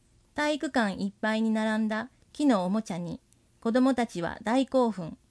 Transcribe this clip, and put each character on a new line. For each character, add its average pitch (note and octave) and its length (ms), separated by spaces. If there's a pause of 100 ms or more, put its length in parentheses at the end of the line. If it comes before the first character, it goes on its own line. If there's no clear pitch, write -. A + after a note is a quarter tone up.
(340)
体 D4+ 220
育 D4 160
館 G#3 320
い G3+ 60
っ - 120
ぱ A3 140
い A3 80
に A3+ 80
並 A3 320
ん A3 40
だ A3 220 (240)
木 D4 140
の G3 180
お F#3 40
も A3 120
ち G#3+ 120
ゃ D#3+ 40
に、 E3+ 240 (380)
子 A#3 120
ど B3+ 100
も C4+ 120
た A#3+ 140
ち F3 160
は - 200
大 B3 220
興 B3 240
奮。 F3 280 (140)